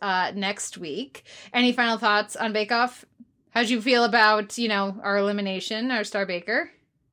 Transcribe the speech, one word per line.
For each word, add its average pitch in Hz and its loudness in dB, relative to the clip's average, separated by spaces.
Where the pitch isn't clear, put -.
uh, 185 0
next 196 -6
week. 175 -10
Any 247 4
final 233 0
thoughts 208 2
on 220 -2
Bake 214 -2
Off? 240 -2
How'd 226 0
you 240 2
feel 240 4
about, 214 4
you 233 -2
know, 196 -2
our 202 0
elimination, 202 -2
our 220 -2
star 202 -2
baker? 202 -4